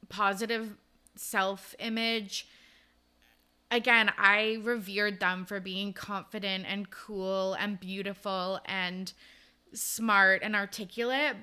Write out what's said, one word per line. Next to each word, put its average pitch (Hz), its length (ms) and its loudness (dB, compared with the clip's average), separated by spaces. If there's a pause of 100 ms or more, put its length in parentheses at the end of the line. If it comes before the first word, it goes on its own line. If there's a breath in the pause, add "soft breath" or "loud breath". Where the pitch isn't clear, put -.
positive 208 680 0 (400)
self-image. 220 1300 -2 (1200 soft breath)
Again, 233 460 6
I 214 460 6
revered 208 580 -2
them 185 240 0
for 196 160 -6
being 190 320 -6
confident 190 760 -6
and 196 220 -6
cool 190 640 -4
and 202 260 -4
beautiful 190 840 -4
and 185 480 -4 (580 soft breath)
smart 196 720 4
and 214 140 0
articulate, 233 840 -2